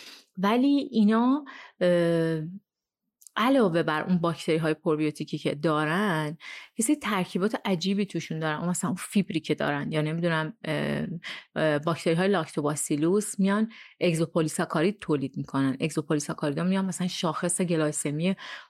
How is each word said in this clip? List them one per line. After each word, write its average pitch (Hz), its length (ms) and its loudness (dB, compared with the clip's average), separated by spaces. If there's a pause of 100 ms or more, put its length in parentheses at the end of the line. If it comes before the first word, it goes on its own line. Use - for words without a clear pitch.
(380)
ولی 254 520 2
اینا، 233 540 4 (360)
اه، 170 600 4 (1000)
علاوه 214 420 4
بر 156 200 0
اون 180 160 2
باکتری‌های 160 560 0
پروبیوتیکی 151 640 -2
که 156 160 -4
دارن، 156 840 0 (420)
یه 226 60 0
سری 294 120 2
ترکیبات 208 680 -2
عجیبی 190 420 0
توشون 160 320 -6
دارن. 156 200 -2
اون 170 100 -4
مثلاً 180 220 -2
اون 185 60 -2
فیبری - 440 -2
که 151 140 -2
دارن، 147 380 -2
یا 156 100 0
نمی‌دونم، 160 640 -2
اه، 147 420 -2 (480)
اه، 151 240 2
باکتری‌های 165 500 0
لاکتوباسیلوس 156 1120 0
میان 202 340 2 (280)
اگزوپولیساکارید 165 960 0
تولید 139 380 -2
می‌کنن. 135 440 0
اگزوپولیساکاریدها 156 840 -2
میان 190 200 2
مثلاً 180 240 -4
شاخص 175 520 -2
گلایسمی 160 760 0 (340)